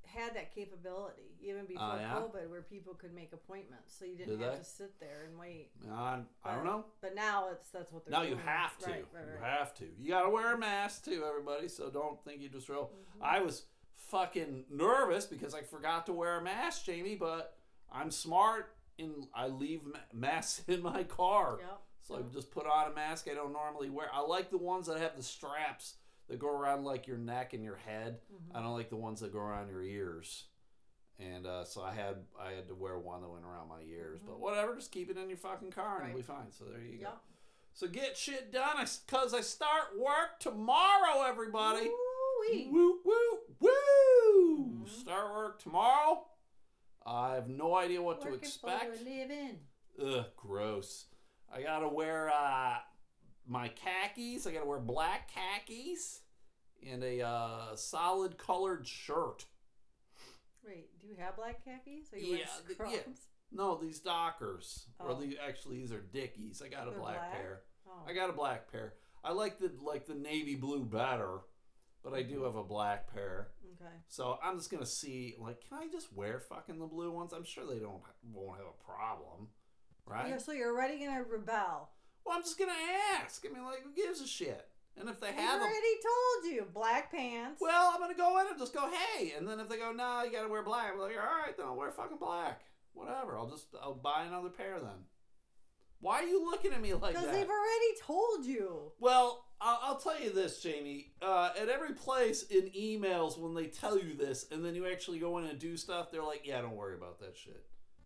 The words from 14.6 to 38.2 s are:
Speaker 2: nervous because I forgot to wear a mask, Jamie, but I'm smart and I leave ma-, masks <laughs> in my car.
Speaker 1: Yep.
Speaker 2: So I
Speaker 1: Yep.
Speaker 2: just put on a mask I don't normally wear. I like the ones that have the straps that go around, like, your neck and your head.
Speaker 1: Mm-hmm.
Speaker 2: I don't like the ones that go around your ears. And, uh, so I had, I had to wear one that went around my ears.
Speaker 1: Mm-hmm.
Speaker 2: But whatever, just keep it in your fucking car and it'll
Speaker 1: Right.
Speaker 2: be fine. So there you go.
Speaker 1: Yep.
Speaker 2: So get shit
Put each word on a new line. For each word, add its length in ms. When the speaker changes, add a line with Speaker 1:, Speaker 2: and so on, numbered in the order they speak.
Speaker 2:
nervous 560
because 300
I 80
forgot 440
to 60
wear 240
a 60
mask, 420
Jamie, 300
but 420
I'm 200
smart 640
and 340
I 140
leave 360
ma-, 140
masks 500
<laughs> 40
in 160
my 220
car. 540
Speaker 1:
Yep. 220
Speaker 2:
So 120
I 40
Speaker 1:
Yep. 140
Speaker 2:
just 180
put 160
on 240
a 20
mask 380
I 20
don't 200
normally 360
wear. 240
I 80
like 300
the 80
ones 280
that 120
have 160
the 80
straps 720
that 120
go 80
around, 380
like, 220
your 100
neck 360
and 80
your 140
head. 440
Speaker 1:
Mm-hmm. 240
Speaker 2:
I 40
don't 100
like 180
the 60
ones 240
that 140
go 60
around 300
your 140
ears. 640
And, 260
uh, 200
so 160
I 120
had, 300
I 140
had 160
to 60
wear 220
one 240
that 80
went 140
around 240
my 140
ears. 380
Speaker 1:
Mm-hmm. 100
Speaker 2:
But 100
whatever, 360
just 180
keep 160
it 80
in 100
your 100
fucking 340
car 260
and 80
it'll 100
Speaker 1:
Right. 20
Speaker 2:
be 40
fine. 180
So 140
there 160
you 180
go. 80
Speaker 1:
Yep. 100
Speaker 2:
So 140
get 300
shit 360